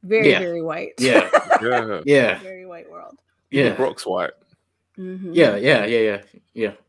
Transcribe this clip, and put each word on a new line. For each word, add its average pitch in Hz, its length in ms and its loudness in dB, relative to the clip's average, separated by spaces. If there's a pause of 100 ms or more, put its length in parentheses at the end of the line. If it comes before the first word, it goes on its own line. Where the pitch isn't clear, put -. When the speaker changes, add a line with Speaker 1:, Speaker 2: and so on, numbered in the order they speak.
Speaker 1:
Very, 208 260 4
Speaker 2:
Yeah. 98 100 4
Speaker 1:
very 170 220 -6
white. 160 380 -8
Speaker 2:
Yeah. 123 280 0 (160)
Speaker 1:
<laughs> - 180 0
Speaker 3:
Yeah. 110 420 -2
Speaker 2:
Yeah. 123 360 4
Speaker 1:
Very 185 260 -18
white 170 240 -20
world. - 280 -20 (320)
Speaker 3:
Even 139 220 2
Speaker 2:
Yeah. - 40 -6
Speaker 3:
Brock's - 300 -4
white. 92 260 -4 (680)
Speaker 1:
Mm-hmm. 185 340 -12
Speaker 2:
Yeah, 143 240 4
yeah, 117 300 2
yeah, 117 120 0
yeah, 104 240 0 (300)
yeah. 110 200 -4 (160)